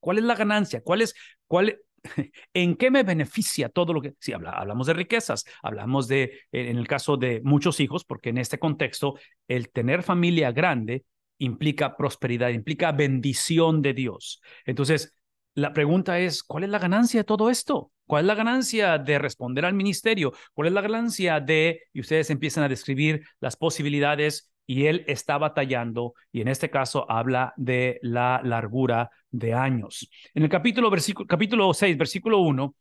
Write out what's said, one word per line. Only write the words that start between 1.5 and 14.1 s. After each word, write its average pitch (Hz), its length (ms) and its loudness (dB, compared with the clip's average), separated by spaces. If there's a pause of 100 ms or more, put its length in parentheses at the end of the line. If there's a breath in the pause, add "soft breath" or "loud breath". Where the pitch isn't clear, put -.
<laughs> - 520 -10
en 175 200 2
qué 254 160 2
me 262 120 4
beneficia 160 680 -2
todo 175 240 0
lo 156 80 0
que, 139 180 -12
sí, - 140 -10
habla-, 95 180 -10
hablamos 101 360 -4
de 160 80 2
riquezas, 180 500 -2 (180 loud breath)
hablamos 117 460 -2
de, 135 320 0 (100)
en 120 260 -4
el 120 120 -2
caso 143 280 0
de 123 280 -2
muchos 143 340 2
hijos, - 260 -2
porque 120 260 -8
en 120 80 -2
este 123 200 -4
contexto, 147 560 -2 (320 loud breath)
el 123 240 -4
tener 131 320 -2
familia 170 480 2
grande 123 540 -2 (340)
implica 143 580 -2
prosperidad, 123 540 -2
implica 156 420 -2
bendición 147 880 2
de 139 140 0
Dios. - 480 -8 (240 loud breath)